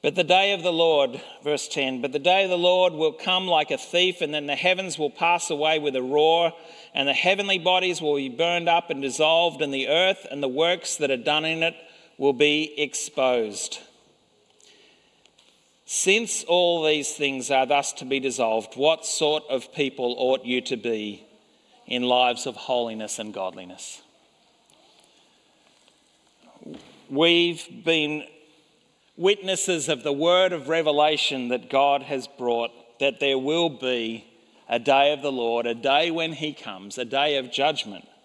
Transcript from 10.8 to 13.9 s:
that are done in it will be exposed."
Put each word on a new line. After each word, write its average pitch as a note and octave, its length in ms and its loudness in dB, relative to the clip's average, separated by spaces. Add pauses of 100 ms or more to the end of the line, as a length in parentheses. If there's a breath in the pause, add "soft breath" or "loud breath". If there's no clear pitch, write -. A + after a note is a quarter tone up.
that C#3+ 120 0
are C3 60 2
done D3+ 280 0
in D#3+ 200 -2
it E3 100 -2 (440 loud breath)
will C#3 140 4
be D3 480 2
exposed." B2 1000 -2 (2000 soft breath)